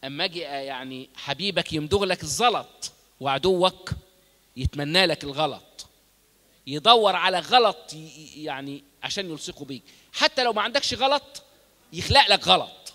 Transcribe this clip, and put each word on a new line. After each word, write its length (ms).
أما 200
أجي 160
يعني 720
حبيبك 580
يمدغ 320
لك 180
الزلط 680
وعدوك 680
يتمنى 500
لك 180
الغلط، 640
يدور 500
على 220
غلط 540
ي-، 40
ي-، 480
يعني 400
عشان 280
يلصقه 340
بيك، 180
حتى 320
لو 80
ما 100
عندكش 320
غلط 480
يخلق 360
لك 200
غلط. 460